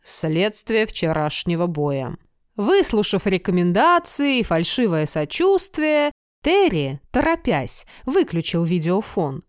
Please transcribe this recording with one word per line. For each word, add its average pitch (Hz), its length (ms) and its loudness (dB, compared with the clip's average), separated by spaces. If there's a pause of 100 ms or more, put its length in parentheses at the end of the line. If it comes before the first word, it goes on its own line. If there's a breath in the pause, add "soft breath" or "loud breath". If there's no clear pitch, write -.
следствие 208 840 -2
вчерашнего 160 800 -2
боя. 143 500 -4 (400)
Выслушав 214 720 2
рекомендации 220 1120 2
и 233 40 0
фальшивое 170 640 0
сочувствие, 302 1080 0 (300)
Терри, 196 580 2 (100)
торопясь, 247 760 -2 (180 loud breath)
выключил 170 600 0
видеофон. 170 840 -2